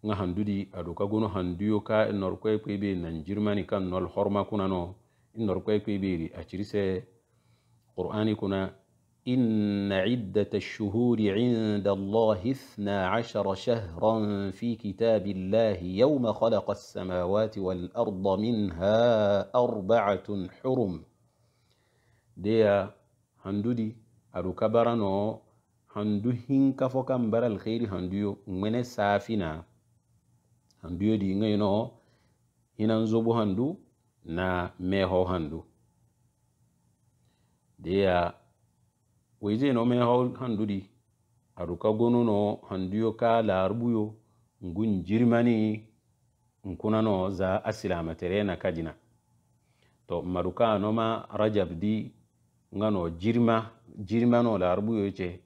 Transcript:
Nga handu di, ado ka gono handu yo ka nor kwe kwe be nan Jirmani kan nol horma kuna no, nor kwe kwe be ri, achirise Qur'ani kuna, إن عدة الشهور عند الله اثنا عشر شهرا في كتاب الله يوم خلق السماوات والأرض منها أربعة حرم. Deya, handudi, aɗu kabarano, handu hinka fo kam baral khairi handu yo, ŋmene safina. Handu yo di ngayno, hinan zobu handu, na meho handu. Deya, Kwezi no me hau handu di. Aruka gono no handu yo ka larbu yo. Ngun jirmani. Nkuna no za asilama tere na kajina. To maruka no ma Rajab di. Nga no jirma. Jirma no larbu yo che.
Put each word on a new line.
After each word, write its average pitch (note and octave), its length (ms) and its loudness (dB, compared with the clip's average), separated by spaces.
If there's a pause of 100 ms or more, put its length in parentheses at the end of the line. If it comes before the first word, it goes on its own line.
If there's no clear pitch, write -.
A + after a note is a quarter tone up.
Nga G#2 100 0
handu F#2 280 -2
di, G2+ 280 -4
ado F2 220 -10
ka G2+ 120 -2
gono A2 220 0
handu F#2 380 -4
yo G#2+ 160 2
ka G#2+ 300 0
nor G2 280 -2
kwe G#2+ 200 0
kwe G2+ 180 -6
be G2 180 -2
nan E2 280 -6
Jirmani G2+ 440 -2
kan G2 220 -2
nol F2+ 180 -2
horma G2+ 380 0
kuna G2 220 -2
no, F#2 280 -4 (400)
nor G2 280 -2
kwe G#2+ 200 2
kwe G2+ 160 -4
be F#2+ 180 0
ri, E2 220 -6
achirise F#2+ 640 -4 (960)
Qur'ani G#2 380 0
kuna, F#2+ 360 -2 (560)
إن G#2+ 640 2
عدة G2+ 600 0
الشهور A2 640 0
عند G#2+ 680 2
الله G2+ 640 2
اثنا G2+ 560 -2
عشر G2+ 480 -2
شهرا G#2 600 0 (360)
في A#2 240 -4
كتاب G#2+ 520 0
الله G2 540 0
يوم A2+ 520 2
خلق G#2+ 360 0
السماوات G2 880 -2
والأرض F#2 680 -4 (140)
منها G#2 600 2 (560)
أربعة G#2+ 720 2 (340)
حرم. G#2+ 420 -2 (1300)
Deya, G2+ 560 2 (480)
handudi, A2 540 -4 (380)
aɗu F2+ 200 -4
kabarano, A2 880 0 (540)
handu G#2 340 -2 (160)
hinka C3+ 440 2
fo C3 140 -2
kam B2 280 0
baral A2+ 260 0
khairi A2+ 320 -4
handu F#2 280 -4
yo, G2+ 140 0 (140)
ŋmene G#2+ 380 -2
safina. G2+ 840 -2 (1160)
Handu F2+ 220 -4
yo A2 120 4
di G2 160 0
ngayno, G#2 580 0 (880)
hinan A2 320 2
zobu A2+ 240 2
handu, A2+ 400 0 (520)
na F2+ 440 -2 (100)
meho F#2 460 2
handu. E2 380 -4 (2250)
Deya, F2+ 640 2 (1000)
Kwezi B2 280 2
no A#2 120 2
me B2 140 4
hau B2 400 2
handu A2 260 -2
di. G2 240 -4 (640)
Aruka F2 380 -2
gono A#2+ 300 4
no G#2 360 2 (100)
handu F#2+ 280 -4
yo A2+ 160 2
ka A2+ 300 2
larbu G2+ 480 0
yo. G#2+ 220 0 (520)
Ngun F#2+ 400 -2
jirmani. A2+ 800 4 (840)
Nkuna G#2+ 360 0
no G2 280 0
za F#2+ 360 -2
asilama E2+ 500 -4
tere F#2 280 -2
na F#2+ 120 -2
kajina. E2 400 -4 (1120)
To F2 160 -4
maruka F2+ 560 0
no G#2 120 0
ma A2+ 400 -2
Rajab G#2 480 0
di. G#2 320 -2 (640)
Nga G#2 140 0
no F2+ 200 -2
jirma. A2+ 600 2 (380)
Jirma A#2+ 340 4
no A2+ 160 2
larbu F#2 380 2
yo G2+ 180 0
che. F#2 320 -8